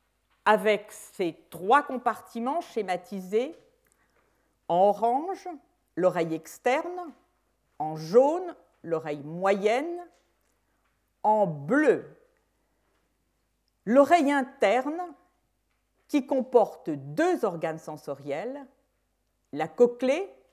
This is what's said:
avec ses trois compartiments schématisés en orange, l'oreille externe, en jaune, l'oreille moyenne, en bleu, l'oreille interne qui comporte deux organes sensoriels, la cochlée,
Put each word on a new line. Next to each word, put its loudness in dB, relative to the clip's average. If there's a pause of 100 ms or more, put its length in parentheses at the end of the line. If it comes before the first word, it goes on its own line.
(440)
avec 2
ses -8 (120)
trois 2
compartiments -6
schématisés -4 (1120)
en 4
orange, -2 (480)
l'oreille 0
externe, -4 (680)
en -6
jaune, 2 (280)
l'oreille -6
moyenne, 0 (1160)
en 4
bleu, 2 (1800)
l'oreille 6
interne 0 (1080)
qui -2
comporte 0
deux -2
organes -4
sensoriels, -10 (880)
la -4
cochlée, 0 (240)